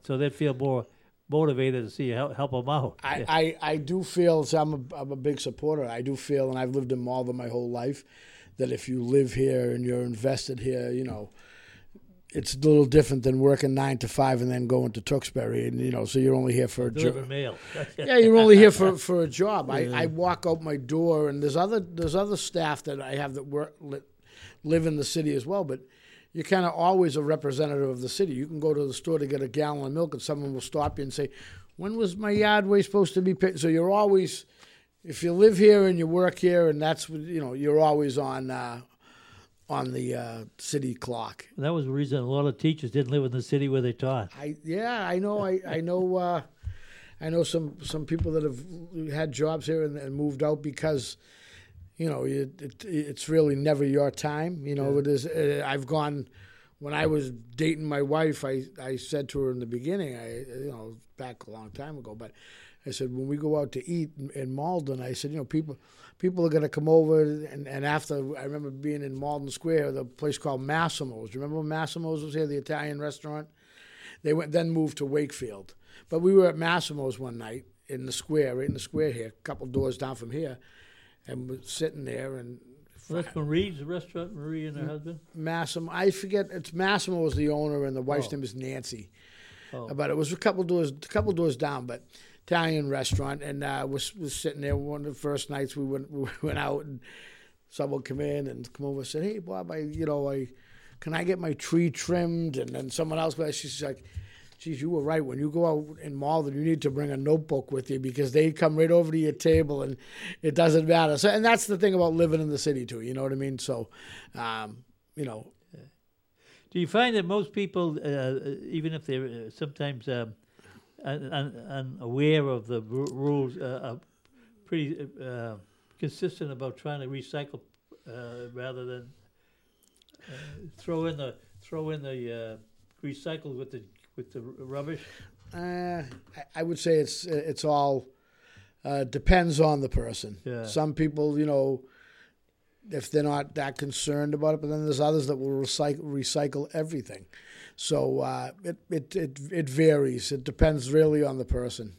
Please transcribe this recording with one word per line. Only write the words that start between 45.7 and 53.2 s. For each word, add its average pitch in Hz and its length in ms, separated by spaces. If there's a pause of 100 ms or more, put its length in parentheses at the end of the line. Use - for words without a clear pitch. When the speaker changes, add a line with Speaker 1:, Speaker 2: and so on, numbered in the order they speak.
Speaker 2:
know. 185 340
Uh, 175 260 (800)
I 160 100
know 165 140
some, 156 380
some 151 240
people 165 260
that 156 120
have 131 160 (520)
had 151 220
jobs 151 340
here 160 160
and, 147 140
and 139 180
moved 147 280
out 151 200
because, 147 540 (800)
you 165 140
know, 131 160
it, 139 360
it, 139 220
it's 151 460